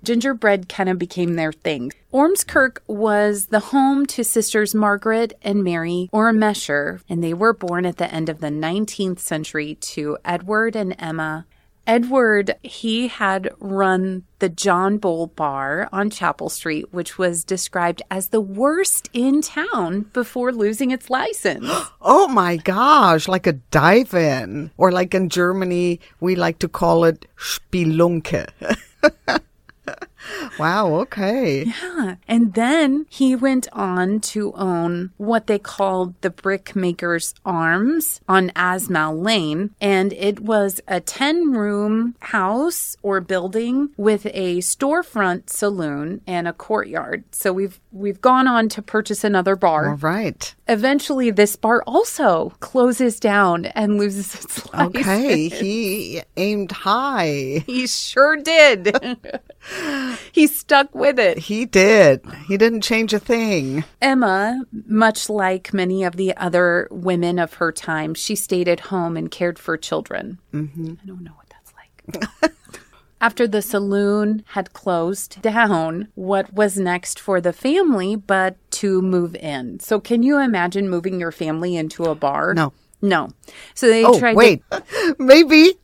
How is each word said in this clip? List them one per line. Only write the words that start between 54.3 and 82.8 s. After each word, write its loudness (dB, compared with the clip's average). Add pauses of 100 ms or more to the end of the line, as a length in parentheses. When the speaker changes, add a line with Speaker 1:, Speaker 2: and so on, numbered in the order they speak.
Speaker 1:
its -14
<laughs> -
license. 0
Speaker 2:
Okay, 2
he -4 (140)
aimed -4
high. -2
Speaker 1:
He -4
sure 2
did. 4 (260)
<laughs> -16 (1000)
He 6
stuck 2
with 2
it. 4
Speaker 2:
He -4
did. 6 (260)
He -2
didn't 4
change 0
a 2
thing. -2 (160)
Speaker 1:
Emma, 0 (260)
much 2
like -2
many 0
of -4
the -2
other 0
women -2
of -2
her -2
time, -6
she -6
stayed -2
at 2
home -4
and -6
cared -4
for -6
children. -8 (140)
Speaker 2:
Mm-hmm. -8
Speaker 1:
I -18
don't -16
know -20
what -20
that's -20 (720)
like. 2 (280)
<laughs> -16
After 0
the 0
saloon 0
had -6
closed -4
down, 0
what -2
was 0
next -4
for 0
the 0
family 0
but 0 (160)
to 0
move 0
in? -10
So -2
can 0
you 4
imagine 0
moving -4
your -6
family -4
into -6
a 0
bar? -2
Speaker 2:
No. 2 (280)